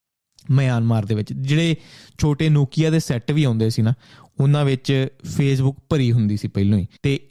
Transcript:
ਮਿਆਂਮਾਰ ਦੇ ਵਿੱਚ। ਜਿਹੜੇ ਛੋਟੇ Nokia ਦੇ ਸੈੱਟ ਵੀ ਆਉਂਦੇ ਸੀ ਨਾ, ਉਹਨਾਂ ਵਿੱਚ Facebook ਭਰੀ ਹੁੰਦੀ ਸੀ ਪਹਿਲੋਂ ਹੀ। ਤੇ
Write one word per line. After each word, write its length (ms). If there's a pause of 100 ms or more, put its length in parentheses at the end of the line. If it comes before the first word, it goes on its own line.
(520)
ਮਿਆਂਮਾਰ 540
ਦੇ 100
ਵਿੱਚ। 180
ਜਿਹੜੇ 420 (460)
ਛੋਟੇ 260
Nokia 440
ਦੇ 80
ਸੈੱਟ 320
ਵੀ 120
ਆਉਂਦੇ 260
ਸੀ 120
ਨਾ, 120 (460)
ਉਹਨਾਂ 260
ਵਿੱਚ 420 (300)
Facebook 360 (160)
ਭਰੀ 220
ਹੁੰਦੀ 260
ਸੀ 100
ਪਹਿਲੋਂ 320
ਹੀ। 80 (160)
ਤੇ 160 (120)